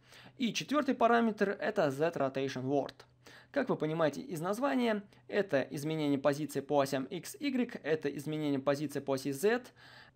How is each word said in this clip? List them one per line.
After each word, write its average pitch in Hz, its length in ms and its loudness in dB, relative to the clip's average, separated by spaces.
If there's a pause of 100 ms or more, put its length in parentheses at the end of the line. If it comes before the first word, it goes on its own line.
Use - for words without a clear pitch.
(380)
И 226 160 -2
четвёртый 277 420 0
параметр 226 540 4
это 202 420 0
Z 147 260 0
Rotation 135 480 -2
World. 135 300 0 (580)
Как 277 180 0
вы 175 60 0
понимаете 156 440 0
из 156 220 -6
названия, 226 600 0 (260)
это 196 340 2
изменение 151 560 0
позиции 147 420 0
по 143 200 2
осям 135 240 0
X, - 360 -10
Y, 254 420 -2
это 147 320 0
изменение 147 460 -2
позиции 143 400 0
по 135 140 -2
оси 135 180 -2
Z, 208 300 0 (540)